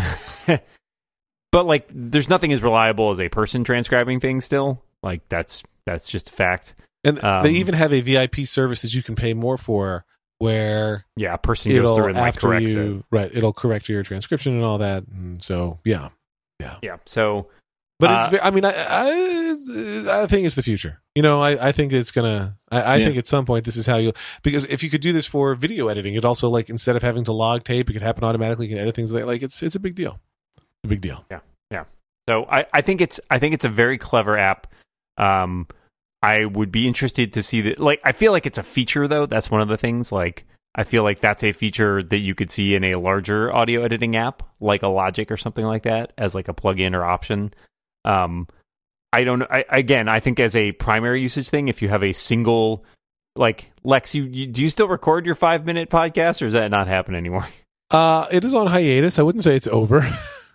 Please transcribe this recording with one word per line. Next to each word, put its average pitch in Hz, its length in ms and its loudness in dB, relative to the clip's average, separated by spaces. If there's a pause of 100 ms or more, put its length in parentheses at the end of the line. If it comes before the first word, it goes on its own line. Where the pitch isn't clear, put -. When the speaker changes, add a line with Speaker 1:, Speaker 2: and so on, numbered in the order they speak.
(460)
Speaker 1:
<laughs> 160 160 2 (880)
but, 175 140 6
like, 156 260 2
there's 123 380 -2
nothing 175 220 4
as 120 100 0
reliable 113 480 4
as 92 100 -2
a 87 80 -2
person 110 360 -2
transcribing 123 560 0
things 131 240 -2
still. 139 380 -2 (200)
Like, 92 260 -8
that's, - 340 -6 (220)
that's 87 240 -8
just - 220 -8
a - 20 -20
fact. 90 420 -2 (300)
Speaker 2:
And 147 180 2
Speaker 1:
Um, 98 200 2
Speaker 2:
they 151 100 4
even 185 220 0
have 156 180 4
a 131 80 4
V 131 180 2
I 127 100 4
P 143 160 -4
service 127 380 0
that 117 120 -6
you 127 80 -2
can 113 120 -8
pay 113 200 -2
more 120 240 -2
for 98 460 -2 (340)
where 107 680 0 (120)
Speaker 1:
Yeah, 92 180 -4
a - 40 -6
person 110 340 0
goes 98 80 6
Speaker 2:
it'll, 117 160 4
Speaker 1:
through 107 120 4
and, 95 80 -2
like, 120 120 2
Speaker 2:
after - 200 -4
Speaker 1:
corrects 110 260 2
Speaker 2:
you, 104 240 -2
Speaker 1:
it. 98 120 -12
Speaker 2:
right, 101 240 0
it'll 113 180 2
correct 110 360 -4
your 101 140 -2
transcription 123 520 -4
and 117 100 0
all 107 140 0
that. 98 280 -2
And 90 360 -12
so, 87 420 -4
yeah. 87 240 -2 (520)
Yeah. 69 220 -14
Speaker 1:
Yeah, 92 140 -12 (100)
so, 104 420 -2 (520)
Speaker 2:
But 160 100 6
it's 113 160 4
Speaker 1:
uh, - 40 0
Speaker 2:
ve-, 190 120 2
I 190 80 2
mean, 190 140 2
I, 196 100 2
I, 247 1500 -2
I 202 40 0
think 196 200 2
it's 156 100 0
the 131 60 -2
future. 92 380 -4 (140)
You 147 80 2
know, 147 180 4
I, 143 280 2
I 147 40 2
think 143 200 0
it's 123 180 0
gonna, 104 460 -2 (140)
I, 120 120 0
I 127 140 4
Speaker 3:
Yeah. 110 100 4
Speaker 2:
think 139 120 2
at 120 100 -4
some 139 180 0
point 117 180 0
this 117 120 -4
is 113 100 -4
how 123 100 2
you'll, 113 180 2 (280)
because 143 220 0
if 139 180 -4
you 160 80 -6
could 151 100 0
do 170 120 0
this 160 140 0
for 139 280 0
video 143 340 -2
editing, 101 260 -4
it 110 100 -2
also, 120 260 2
like, 117 180 0
instead 120 280 0
of 117 60 0
having 120 220 -2
to 117 80 -4
log 113 320 0
tape, 123 240 -2
it 113 40 -4
could 104 100 -6
happen 110 220 -4
automatically. 113 420 -2
You 107 80 -8
can 101 80 -6
edit 113 140 -2
things 113 160 -4
like, 113 140 -2
like, 120 160 -4
it's, 135 200 -8
it's 165 140 -6
a 190 40 -6
big 190 140 -6
deal. 180 240 -8 (380)
It's - 80 -20 (200)
a 107 40 -6
big 101 140 0
deal. 80 280 -10
Speaker 1:
Yeah, 92 100 -14 (300)
yeah. 90 140 -10 (440)
So 113 220 0
I, 135 220 2
I 151 100 4
think 190 180 0
it's, - 200 0 (100)
I 127 80 4
think 151 160 2
it's - 100 -4
a 127 60 2
very 120 260 4
clever 107 400 0
app. 95 300 0 (520)
Um, 92 480 0 (560)
I 107 220 2
would 104 280 -2
be 117 160 0
interested 120 460 -2
to 107 80 -2
see 113 200 -2
that. 101 160 -2
Like, 151 260 2
I 131 80 2
feel 220 200 4
like 170 140 0
it's - 120 -6
a - 40 -6
feature 143 440 -2
though. 147 200 0
That's 113 240 -2
one 107 100 4
of 107 80 0
the 110 80 0
things. 120 360 -2
Like, 87 320 -4 (300)
I 110 100 -2
feel 117 200 2
like 101 160 0
that's 104 240 0
a 104 80 2
feature 101 500 0
that 95 160 0
you 95 160 -2
could - 160 -4
see 98 240 0
in 95 100 0
a 92 120 2
larger 101 580 0
audio 117 300 2
editing 113 320 -2
app, 117 260 -4 (180)
like 104 220 0
a 101 60 0
Logic 95 420 -2
or 110 80 -4
something 113 260 -6
like 110 200 -2
that, 113 340 -2
as, 95 160 -2
like, 95 140 -6
a 92 60 -6
plugin 95 400 -2
or 90 100 -2
option. 101 500 -4 (500)
Um, 87 440 0 (640)
I 123 120 2
don't, 123 180 0
I, 131 280 0
again, 131 380 2
I 110 120 4
think 127 200 0
as 110 160 2
a 104 160 2
primary 120 500 0
usage 131 260 -4
thing, 143 200 0
if - 120 -4
you 104 80 -2
have 101 140 0
a 98 100 0
single, 113 720 0 (520)
like, 117 340 -2 (140)
Lex, 135 300 0
you, 147 100 0
you, 131 240 -6
do 120 140 -4
you 156 80 2
still 208 180 2
record 170 380 2
your 170 80 0
five-minute 165 560 0
podcast, 165 520 2
or 127 40 -2
does 110 80 0
that 107 160 2
not 98 180 2
happen 92 260 0
anymore? 87 380 -4
<laughs> - 40 -20 (320)
Speaker 2:
Uh, 160 440 4
it 185 120 2
is 247 80 0
on 220 140 4
hiatus. 170 500 4
I 156 60 4
wouldn't 180 220 2
say 143 100 6
it's 131 140 0
over. 110 340 4
<laughs> 123 160 -4 (360)